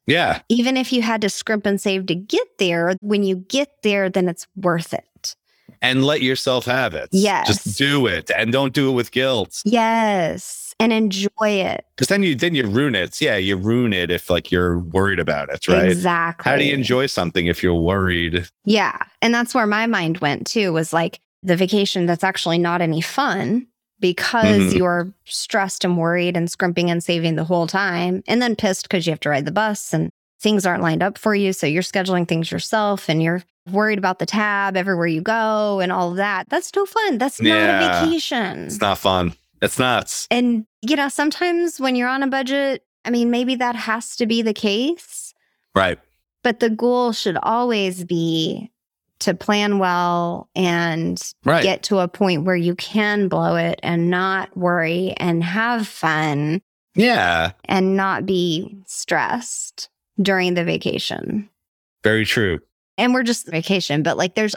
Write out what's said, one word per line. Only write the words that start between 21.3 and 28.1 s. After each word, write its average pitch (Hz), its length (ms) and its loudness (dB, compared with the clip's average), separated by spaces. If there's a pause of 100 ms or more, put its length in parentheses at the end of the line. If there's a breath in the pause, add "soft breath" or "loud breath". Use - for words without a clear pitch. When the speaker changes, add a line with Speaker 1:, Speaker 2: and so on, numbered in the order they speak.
Speaker 2:
the 180 140 2
vacation 190 500 2
that's 175 180 0
actually 175 340 0
not 175 240 2
any 165 180 0
fun 233 640 -2 (340)
because 202 600 2
Speaker 1:
Mm-hmm. 185 140 4
Speaker 2:
you're 175 360 0 (120)
stressed - 600 -4
and 180 140 2
worried 175 380 2
and 170 140 0
scrimping 175 400 0
and 170 120 0
saving 165 340 0
the 160 80 -2
whole 170 220 0
time, 180 640 -2